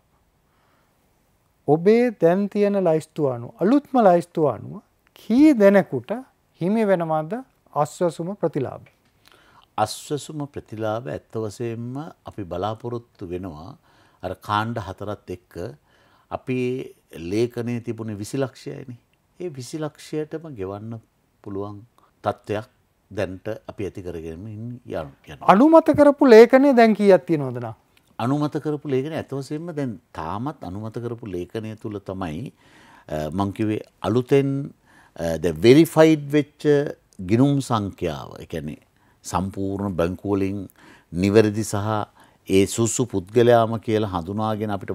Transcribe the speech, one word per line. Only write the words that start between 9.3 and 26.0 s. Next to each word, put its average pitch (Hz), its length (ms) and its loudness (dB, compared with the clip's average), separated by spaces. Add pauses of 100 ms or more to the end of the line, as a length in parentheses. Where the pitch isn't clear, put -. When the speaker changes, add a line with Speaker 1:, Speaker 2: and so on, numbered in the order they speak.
Speaker 2:
අස්වැසුම 143 760 -6
ප්‍රතිලාභ 110 600 -8
ඇත්ත - 260 -12
වශයෙන්ම 117 600 -8 (260)
අපි 98 220 -14
බලාපොරොත්තු 104 840 -8
වෙනවා. 87 480 -12 (460)
අර 92 120 -8
කාණ්ඩ 113 420 -4
හතරත් 98 520 -10
එක්ක - 240 -14 (760)
අපි - 260 -6 (600)
ලේඛනයේ 117 640 -4
තිබුණේ 110 360 -10
විසි 107 200 -10
ලක්ෂයයිනේ. 127 600 -10 (420)
ඒ 180 100 -10
විසි 135 300 -12
ලක්ෂයටම 156 640 -10 (120)
ගෙවන්න 104 440 -10 (440)
පුළුවන් 101 340 -10 (460)
තත්ත්වයක් 107 440 -6 (440)
දැනට 95 360 -8 (200)
අපි - 180 -10
ඇති 90 180 -10
කරගෙන 82 440 -12
ඉන්-, 113 360 -14
යන-, 82 380 -10
යනවා. - 260 -18
Speaker 1:
අනුමත 311 400 6
කරපු 285 420 4